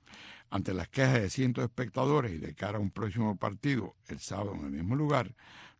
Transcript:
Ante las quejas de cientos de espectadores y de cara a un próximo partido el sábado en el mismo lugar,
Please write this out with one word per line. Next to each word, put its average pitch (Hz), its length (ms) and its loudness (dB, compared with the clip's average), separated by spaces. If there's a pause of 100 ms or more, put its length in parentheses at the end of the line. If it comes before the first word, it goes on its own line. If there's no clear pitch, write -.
(500)
Ante 98 220 -2
las 87 160 -2
quejas 131 260 4
de 104 140 4
cientos 127 340 2
de 120 40 2
espectadores 131 640 0
y 80 80 -4
de 78 160 -8
cara 104 240 -2
a - 20 0
un 98 120 0
próximo 107 420 0
partido 107 640 -2 (100)
el - 140 -8
sábado 98 340 -4
en 78 120 -6
el 69 40 -6
mismo 82 240 -2
lugar, 135 400 2 (460)